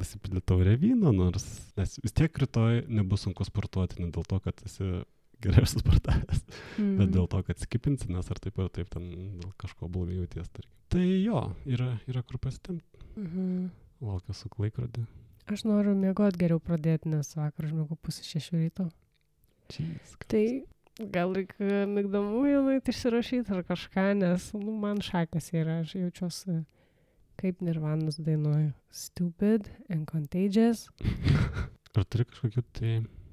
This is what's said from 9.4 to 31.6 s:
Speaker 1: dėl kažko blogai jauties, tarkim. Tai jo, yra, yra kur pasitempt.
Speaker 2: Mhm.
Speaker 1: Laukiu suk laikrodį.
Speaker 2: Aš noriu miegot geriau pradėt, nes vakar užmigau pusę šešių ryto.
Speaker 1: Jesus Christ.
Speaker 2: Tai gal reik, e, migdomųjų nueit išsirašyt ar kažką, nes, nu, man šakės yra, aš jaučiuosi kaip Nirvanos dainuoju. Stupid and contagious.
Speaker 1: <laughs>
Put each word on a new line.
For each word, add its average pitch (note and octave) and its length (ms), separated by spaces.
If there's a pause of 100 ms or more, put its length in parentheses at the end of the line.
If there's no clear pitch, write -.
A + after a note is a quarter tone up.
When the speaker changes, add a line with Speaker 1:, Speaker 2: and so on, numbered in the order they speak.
Speaker 1:
dėl F#2+ 160
kažko - 320
blogai F2+ 320
jauties, F2 280
tarkim. - 220 (180)
Tai F3+ 120 (220)
jo, E3 320 (100)
yra, B2 420
yra B2+ 140
kur B2+ 160
pasitempt. - 480 (320)
Speaker 2:
Mhm. F#3 540 (300)
Speaker 1:
Laukiu G2 340
suk - 240
laikrodį. A2+ 480 (400)
Speaker 2:
Aš G#3 160
noriu G#3 320
miegot F#3+ 420
geriau E3 220
pradėt, D#3+ 460
nes D#3 300
vakar D3+ 300
užmigau D#3 320
pusę - 260
šešių - 380
ryto. E3 280 (800)
Speaker 1:
Jesus - 460
Christ. - 120
Speaker 2:
Tai A3+ 840
gal F#3 220
reik, F#3+ 260
e, G3+ 260
migdomųjų G3+ 800
nueit C4+ 220
išsirašyt A#3+ 640
ar F#3 120
kažką, F#3+ 540
nes, F3+ 360
nu, G#3 180
man G#3 260
šakės E3+ 560
yra, D#3+ 280
aš D#3 140
jaučiuosi F3 720 (720)
kaip F#3 240
Nirvanos D#3 560
dainuoju. D3+ 560 (140)
Stupid G3+ 800 (200)
and D#3 180
contagious. G3 800 (120)
Speaker 1:
<laughs> - 960